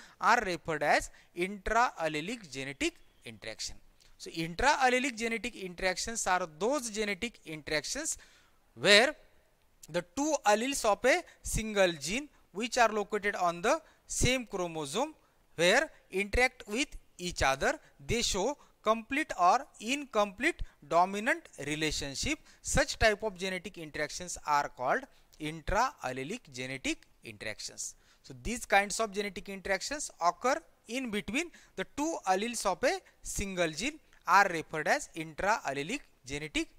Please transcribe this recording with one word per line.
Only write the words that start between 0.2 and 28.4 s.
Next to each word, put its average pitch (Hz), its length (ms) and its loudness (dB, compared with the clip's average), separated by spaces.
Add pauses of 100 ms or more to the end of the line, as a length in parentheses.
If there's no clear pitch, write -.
are 208 200 6
referred 170 420 -4
as 196 260 4 (260)
intraallelic 190 1160 -2
genetic 135 420 -4 (320)
interaction. 110 520 -12 (420)
So - 100 -14
intraallelic 247 880 2
genetic 226 380 -4
interactions 185 720 -4
are 180 200 2 (120)
those 240 320 0
genetic 208 560 -6
interactions 156 720 -4 (560)
where 208 400 6 (760)
the 165 160 -2 (100)
two 294 200 0 (100)
alleles 226 400 4
of 202 180 2
a 320 200 4 (180)
single 202 520 2
gene 180 360 -4 (220)
which 226 260 -4
are 233 120 6
located 208 460 -2
on 175 280 0
the 294 180 2 (240)
same 247 400 0
chromosome 175 720 -4 (400)
where 214 340 4 (220)
interact 208 560 0
with 220 220 -2 (280)
each 175 260 -4
other, 151 360 2 (260)
they 220 160 0
show 220 360 0 (260)
complete 226 560 0
or 202 260 6 (140)
incomplete 233 840 -2 (260)
dominant 196 600 2 (160)
relationship. 151 760 -2 (220)
Such - 360 0
type 214 260 2
of 208 140 -4
genetic 185 400 -8
interactions 156 680 -8
are 143 240 2
called 160 340 0 (360)
intraallelic 160 1000 -4 (120)
genetic 131 460 -6 (240)
interactions. - 720 -12 (280)
So - 100 -18 (100)